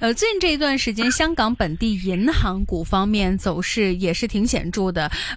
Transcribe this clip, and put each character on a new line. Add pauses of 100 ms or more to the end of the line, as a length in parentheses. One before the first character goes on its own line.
呃，
最
近
这
一
段
时
间，
香
港
本
地
银
行
股
方
面
走
势
也
是
挺
显
著
的。 (280)